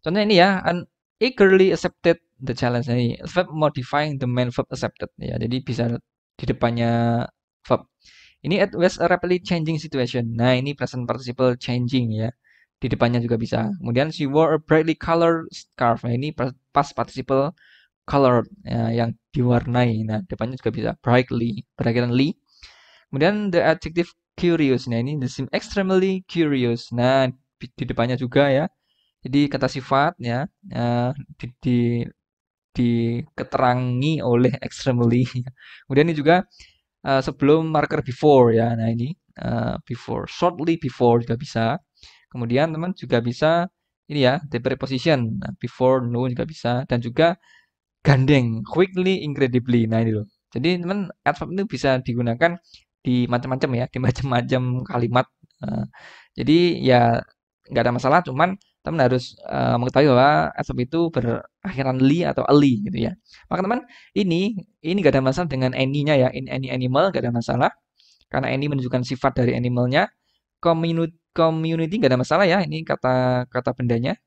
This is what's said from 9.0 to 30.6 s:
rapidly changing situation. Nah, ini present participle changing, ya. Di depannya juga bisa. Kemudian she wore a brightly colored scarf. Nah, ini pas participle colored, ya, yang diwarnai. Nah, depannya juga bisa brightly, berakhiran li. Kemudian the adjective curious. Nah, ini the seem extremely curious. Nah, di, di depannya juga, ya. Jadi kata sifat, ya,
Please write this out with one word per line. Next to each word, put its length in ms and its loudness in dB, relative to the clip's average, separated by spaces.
rapidly 320 0
changing 400 -2
situation. 560 -4
Nah, 220 2
ini 180 -4
present 320 -6
participle 480 0
changing, 600 -2
ya. 160 -4
Di 160 -4
depannya 320 2
juga 160 0
bisa. 400 -2
Kemudian 320 -2
she 160 -4
wore 240 4
a 80 2
brightly 400 2
colored 560 2
scarf. 480 -2
Nah, 80 -4
ini 240 -4
pas 160 2
participle 640 -2
colored, 480 2
ya, 240 -2
yang 240 -2
diwarnai. 720 0
Nah, 240 -4
depannya 320 -8
juga 160 -2
bisa 240 -4
brightly, 640 0
berakhiran 320 0
li. 240 0
Kemudian 480 0
the 80 4
adjective 480 -2
curious. 560 0
Nah, 80 -2
ini 160 -4
the 160 -4
seem 240 -8
extremely 720 -2
curious. 640 0
Nah, 400 2
di, 400 -20
di 160 -8
depannya 320 -2
juga, 320 2
ya. 160 2
Jadi 240 2
kata 240 -2
sifat, 480 -2
ya, 240 -4